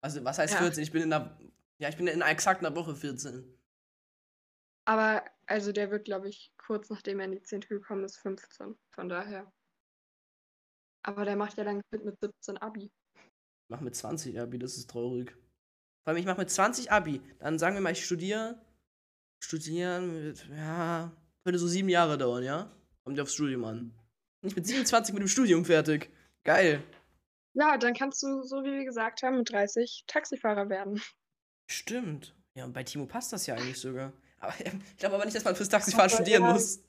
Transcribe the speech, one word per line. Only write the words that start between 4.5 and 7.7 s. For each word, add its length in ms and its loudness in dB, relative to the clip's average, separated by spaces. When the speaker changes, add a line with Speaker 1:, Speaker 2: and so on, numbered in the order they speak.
Speaker 2:
Aber, 380 2
also, 260 -2
der 180 -2
wird, 160 -6
glaub 180 -6
ich, 340 -14
kurz 320 -8
nachdem 300 -8
er 60 -6
in 60 -6
die 100 -10
zehnte 260 -10
gekommen 360 -8